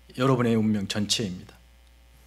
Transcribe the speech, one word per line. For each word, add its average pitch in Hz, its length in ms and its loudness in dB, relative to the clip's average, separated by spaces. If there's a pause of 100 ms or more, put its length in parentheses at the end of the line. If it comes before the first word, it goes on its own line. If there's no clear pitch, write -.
(160)
여러분의 123 380 2
운명 107 340 0
전체입니다. 101 680 -4 (720)